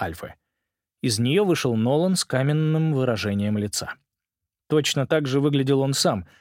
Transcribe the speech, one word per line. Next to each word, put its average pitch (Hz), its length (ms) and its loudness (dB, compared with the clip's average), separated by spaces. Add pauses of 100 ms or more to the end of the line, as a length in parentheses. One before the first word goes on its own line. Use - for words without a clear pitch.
Альфы. 85 340 -10 (680)
Из 113 160 0
нее 143 260 2
вышел 139 320 0
Нолан 151 400 2
с - 80 -2
каменным 156 680 0
выражением 104 640 0
лица. - 380 -6 (720)
Точно 143 400 0
так 156 200 0
же 135 140 0
выглядел 139 400 2
он 139 120 0
сам, 131 340 0 (140)